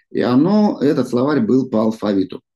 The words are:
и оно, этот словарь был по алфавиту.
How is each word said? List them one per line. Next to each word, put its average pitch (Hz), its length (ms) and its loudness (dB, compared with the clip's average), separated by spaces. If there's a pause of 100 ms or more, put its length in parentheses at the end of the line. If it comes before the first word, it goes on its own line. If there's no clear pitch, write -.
(100)
и - 100 -4
оно, 175 600 2
этот 127 280 0
словарь 135 320 0
был 127 280 0
по 110 140 0
алфавиту. 104 580 -2 (160)